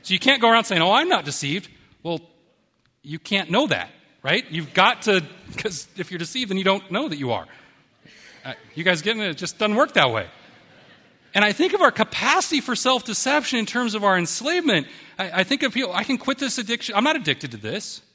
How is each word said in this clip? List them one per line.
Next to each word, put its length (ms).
So 100
you 80
can't 200
go 100
around 140
saying, 180
"Oh, 100
I'm 160
not 160
deceived." 440
Well, 180
you 160
can't 320
know 160
that, 240
right? 280
You've 240
got 280
to, 240
'cause 400
if 140
you're 80
deceived, 320
then 80
you 60
don't 260
know 180
that 100
you 140
are. 140
Uh, 100
you 100
guys 180
getting 200
it? 80
It 80
just 200
doesn't 180
work 180
that 160
way. 180
And 100
I 80
think 220
of 80
our 100
capacity 680
for 140
self-deception 840
in 80
terms 280
of 80
our 160
enslavement. 680
I, 220
I 40
think 180
of 120
people, 180
"I 100
can 140
quit 220
this 180
addiction. 400
I'm 80
not 120
addicted 340
to 60
this. 440